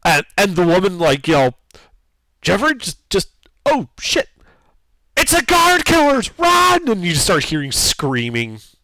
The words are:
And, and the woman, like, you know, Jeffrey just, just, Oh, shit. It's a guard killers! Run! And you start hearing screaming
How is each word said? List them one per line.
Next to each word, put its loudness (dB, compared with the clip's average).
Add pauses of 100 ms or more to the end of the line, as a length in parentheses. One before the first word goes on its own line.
And, 0 (140)
and 0
the 2
woman, 2
like, 0
you 2
know, 4 (920)
Jeffrey 0
just, -14
just, -4 (380)
Oh, 0 (100)
shit. -4 (880)
It's -2
a 2
guard 2
killers! 2
Run! 2
And -2
you -4
start 0
hearing -6
screaming -4 (240)